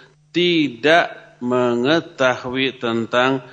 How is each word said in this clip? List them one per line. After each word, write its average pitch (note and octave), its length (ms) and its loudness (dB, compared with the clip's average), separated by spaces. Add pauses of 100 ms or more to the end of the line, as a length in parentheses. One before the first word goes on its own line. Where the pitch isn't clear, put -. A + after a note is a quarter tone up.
(360)
tidak D#3+ 1040 0
mengetahui B2+ 1400 0
tentang B2 760 -2